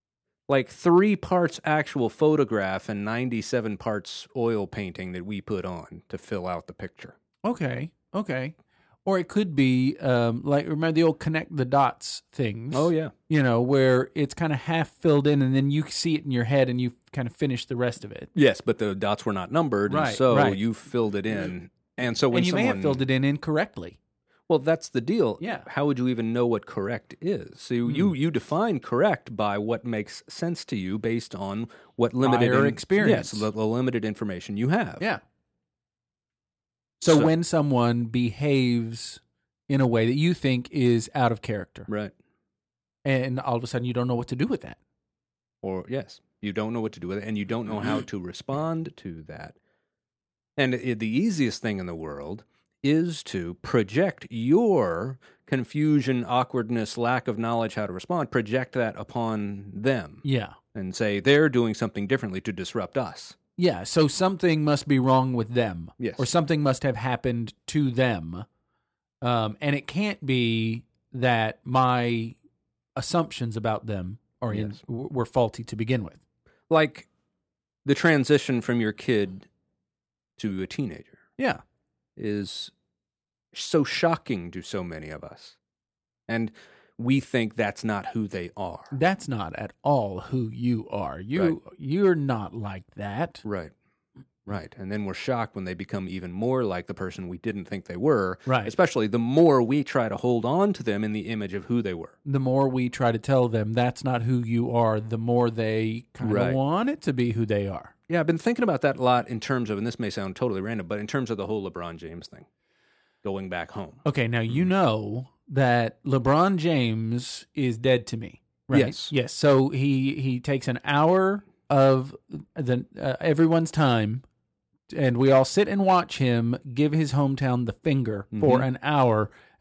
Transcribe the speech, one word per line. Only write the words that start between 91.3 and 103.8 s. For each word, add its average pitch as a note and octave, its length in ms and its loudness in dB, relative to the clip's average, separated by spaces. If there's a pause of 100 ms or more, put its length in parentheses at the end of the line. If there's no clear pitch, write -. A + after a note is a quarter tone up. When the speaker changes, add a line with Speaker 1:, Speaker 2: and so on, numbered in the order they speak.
Speaker 1:
Right. E3 360 -2
Speaker 2:
you're F3 380 2
not B2 380 -2
like G2+ 300 -8 (120)
that. G#2 480 -6
Speaker 1:
Right. F#2+ 280 -8 (720)
Right. G2 320 -10
And G2 140 -10
then G#2 140 -4
we're F#2+ 80 -6
shocked A#2 420 -4
when F#2+ 100 -8
they F2+ 80 -6
become F#2+ 340 -8
even F#2 240 -10
more B2 320 -2
like F2+ 240 -4
the F#2+ 60 -10
person F#2 340 -8
we F2+ 100 -10
didn't G2+ 280 -6
think G2 200 -10
they F2+ 120 -10
were. G#2 480 0
Speaker 2:
Right. B2 220 0
Speaker 1:
Especially A#2 400 2
the A#2 120 0
more C3+ 440 6
we C3+ 200 2
try A#2+ 240 0
to G2+ 100 -4
hold A#2+ 280 0
on F#3 280 2
to - 100 -6
them G#2+ 200 -2
in G#2+ 100 -4
the G#2+ 140 -6
image G#2 260 -6
of F#2+ 120 -8
who A#2+ 160 0
they G2 140 -4
were. D#2+ 300 -14
Speaker 2:
The C#3 140 0
more C3 300 2
we B2+ 200 0
try B2 220 2
to A2+ 80 0
tell B2+ 300 2
them A2 240 0
that's A#2+ 300 0